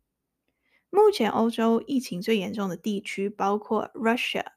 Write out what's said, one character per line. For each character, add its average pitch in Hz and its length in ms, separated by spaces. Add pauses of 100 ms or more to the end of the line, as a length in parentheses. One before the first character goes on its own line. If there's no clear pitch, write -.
(920)
目 415 160
前 254 220
欧 226 180
洲 226 380
疫 262 140
情 180 200
最 220 160
严 196 140
重 202 160
的 170 80
地 208 240
区 196 300
包 202 280
括 - 360
Russia， 226 500 (140)